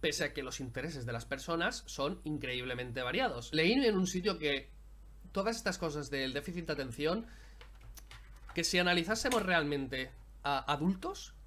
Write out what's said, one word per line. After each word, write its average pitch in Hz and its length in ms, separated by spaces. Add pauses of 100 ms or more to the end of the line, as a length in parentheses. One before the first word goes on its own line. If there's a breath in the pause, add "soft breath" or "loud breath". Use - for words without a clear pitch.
pese 151 240
a 143 80
que 139 120
los - 160
intereses 135 440
de 120 80
las 117 140
personas - 600
son 147 380
increíblemente 127 760
variados. 131 500
Leí 160 200
en 240 260
un 185 80
sitio 180 320
que 143 320 (640)
todas 214 240
estas 185 200
cosas 147 320
del 135 240
déficit 165 340
de 156 60
atención, 147 540 (1300 loud breath)
que 170 100
si 180 140
analizásemos 180 640
realmente 143 720 (300)
a 143 300
adultos 185 600 (120)